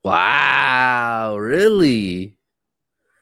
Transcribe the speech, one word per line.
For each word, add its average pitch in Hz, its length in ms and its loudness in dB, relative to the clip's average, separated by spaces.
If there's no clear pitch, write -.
Wow, 127 1300 0
really? 117 1000 0